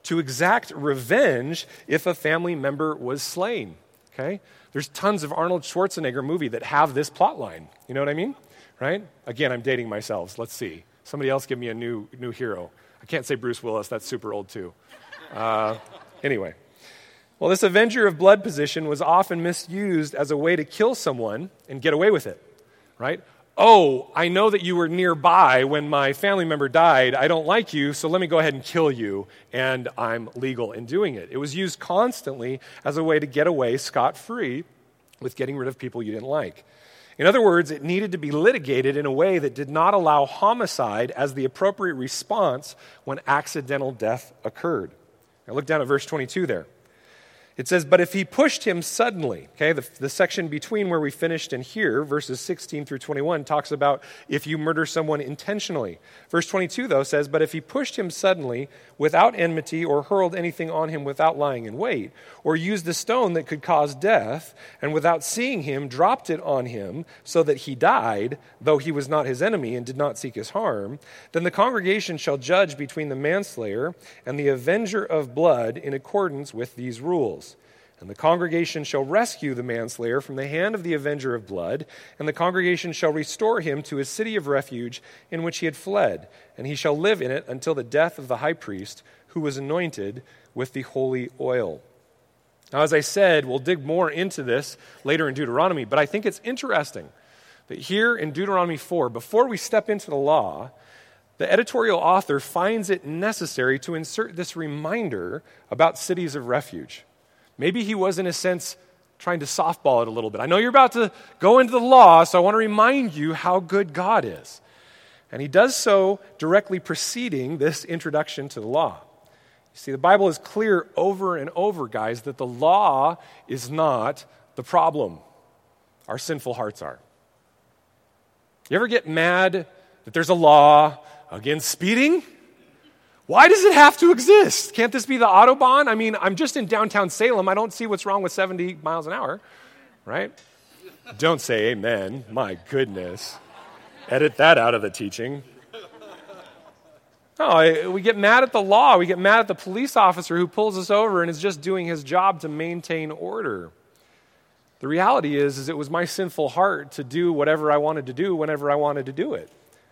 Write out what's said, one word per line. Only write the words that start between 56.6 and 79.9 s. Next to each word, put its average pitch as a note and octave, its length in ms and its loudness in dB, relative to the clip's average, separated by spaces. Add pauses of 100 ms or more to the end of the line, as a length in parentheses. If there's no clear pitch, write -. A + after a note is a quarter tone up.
though, C#3 160 2
says, D3 240 0
"But D#3 160 0
if D#3 80 -2
he D#3+ 100 -8
pushed - 340 -6
him F#3+ 140 -4
suddenly C#3+ 600 -2 (280)
without E3+ 400 4
enmity E3 480 -2
or C#3+ 180 0
hurled F#3+ 320 0
anything E3+ 360 -6
on D#3+ 180 -2
him D3+ 140 -8
without C#3 340 0
lying C3 280 -2
in A2 120 -12
wait, E3+ 340 -6 (320)
or D#3 120 2
used F3 300 -4
the E3+ 80 -4
stone A3 400 0
that D#3+ 120 -4
could D#3 160 -8
cause D3 320 0
death, D3 640 -2 (260)
and D3 100 -4
without D#3 320 0
seeing A#3+ 380 -4
him, C#3 260 -6
dropped E3+ 440 0
it D#3 100 -4
on C#3 240 -2
him A#2 400 -10 (180)
so E3 200 2
that D3 140 2
he C3+ 180 -10
died, B2 640 0 (220)
though D3 180 2
he D#3 120 -4
was C#3+ 160 -4
not D3 200 0
his C3 160 -4
enemy D3 320 -2
and A#2+ 100 -8
did B2+ 120 -12
not C#3+ 200 -4
seek B2+ 160 -12
his A2 180 -12
harm, C#3 460 -6 (360)
then E3 100 -2
the F3+ 80 -2
congregation G3 640 0
shall C#3+ 200 -4
judge D3+ 400 0
between D3 320 -8
the C3 60 -6
manslayer C#3+ 800 -4 (320)
and C#3 140 -6
the C#3+ 80 0
avenger F#3 560 -2
of C#3+ 320 -4
blood C3+ 420 2
in C#3 160 -8
accordance C#3+ 600 -6
with - 220 -10
these A#2+ 260 -12
rules. C3+ 420 -2 (560)
And F2+ 100 -18
the G#2 60 -14
congregation E3 680 -2
shall C#3 220 -4
rescue D#3 480 -2
the A#2+ 100 -6
manslayer A#2 560 -4